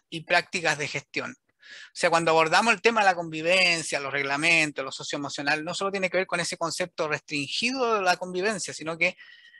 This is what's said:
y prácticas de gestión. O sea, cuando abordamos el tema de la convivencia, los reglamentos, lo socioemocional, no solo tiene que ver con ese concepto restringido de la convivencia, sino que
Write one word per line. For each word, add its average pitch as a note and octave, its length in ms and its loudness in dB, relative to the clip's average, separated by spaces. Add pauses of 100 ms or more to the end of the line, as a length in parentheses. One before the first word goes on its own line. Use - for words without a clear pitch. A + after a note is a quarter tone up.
y E3 120 -10
prácticas E3+ 560 0
de D3 100 -4
gestión. B2+ 440 -8
O - 640 -20
sea, F3+ 140 2
cuando E3 220 4
abordamos E3+ 420 6
el F#3+ 80 -4
tema A3+ 200 4
de G3+ 40 6
la F#3 100 6
convivencia, E3 840 0
los C#3 120 -6
reglamentos, C#3+ 720 0
lo C3+ 80 -8
socioemocional, D3 720 -4
no F3 100 -6
solo G3 180 -2
tiene F#3+ 180 -2
que F3+ 80 0
ver F#3 100 0
con F3 120 -4
ese E3+ 180 -4
concepto E3 500 -4
restringido A3+ 880 -2
de G3+ 60 0
la F3+ 160 2
convivencia, F3+ 560 -4
sino D#3+ 240 -8
que F3+ 180 0 (440)